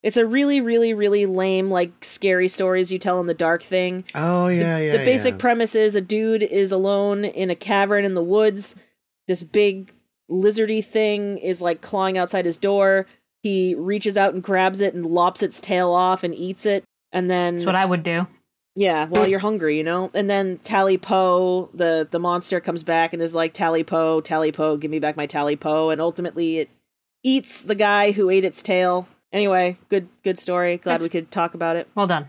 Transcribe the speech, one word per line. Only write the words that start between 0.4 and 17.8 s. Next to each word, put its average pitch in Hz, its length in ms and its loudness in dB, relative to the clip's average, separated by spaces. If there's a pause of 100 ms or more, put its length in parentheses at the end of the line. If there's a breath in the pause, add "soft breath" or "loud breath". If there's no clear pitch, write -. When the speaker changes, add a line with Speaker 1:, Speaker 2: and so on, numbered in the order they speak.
Speaker 1:
really, 233 340 2
really 208 320 2
lame, 190 440 0
like, 175 340 -2
scary 185 440 0
stories 185 440 0
you 185 80 -4
tell 180 200 0
in 175 60 -2
the 170 80 -2
dark 170 300 0
thing. 185 400 -2 (100)
Speaker 2:
Oh, 175 320 0
Speaker 1:
The, 180 80 2
Speaker 2:
yeah, 165 240 0
Speaker 1:
the 156 60 -2 (140)
Speaker 2:
yeah, - 60 0
Speaker 1:
basic 254 300 2
Speaker 2:
yeah. 190 60 -12
Speaker 1:
premise 233 340 0
is 214 220 2
a 202 40 2
dude 214 440 0
is 196 260 0
alone 202 540 0
in 185 260 -4
a 170 60 -2
cavern 202 480 0
in 190 100 -2
the 175 80 0
woods. 202 540 0 (500 soft breath)
This 175 160 -4
big 190 500 0 (380)
lizardy 208 540 2
thing 208 540 -2
is, 180 220 -4
like, 170 200 -2
clawing 190 360 -2
outside 180 280 0
his 170 120 -2
door. 196 500 2 (360 soft breath)
He 185 320 0
reaches 196 420 -2
out 196 180 2
and 185 80 -6
grabs 190 380 0
it 196 140 0
and 170 120 -6
lops 180 360 2
its 165 180 -4
tail 180 300 0
off 185 320 2
and 175 120 -4
eats 180 300 -8
it. 202 200 0 (280)
And 180 180 -2
then 175 260 0
Speaker 3:
That's 175 100 -4
what 185 80 2
I 190 120 2